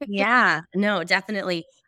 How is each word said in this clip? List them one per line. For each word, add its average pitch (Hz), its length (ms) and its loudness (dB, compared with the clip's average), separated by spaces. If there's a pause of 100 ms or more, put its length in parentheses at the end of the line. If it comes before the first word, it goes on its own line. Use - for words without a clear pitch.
Yeah, 202 580 2 (120)
no, 196 300 0
definitely. 185 600 -2 (240)